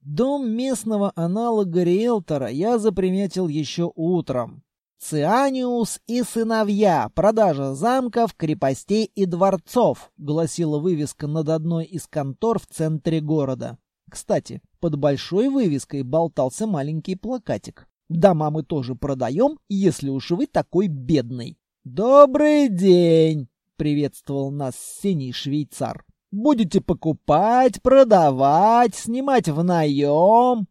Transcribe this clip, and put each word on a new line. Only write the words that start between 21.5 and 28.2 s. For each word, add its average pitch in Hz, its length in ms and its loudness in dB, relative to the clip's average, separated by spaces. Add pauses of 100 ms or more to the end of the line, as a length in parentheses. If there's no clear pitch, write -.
"Добрый 285 800 4
день", 170 800 4 (300)
приветствовал 143 720 -4
нас 139 240 -8 (260)
синий 147 300 -2
швейцар. 135 720 -6 (260)
"Будете 220 520 0
покупать, 190 1000 0
продавать, 208 1120 6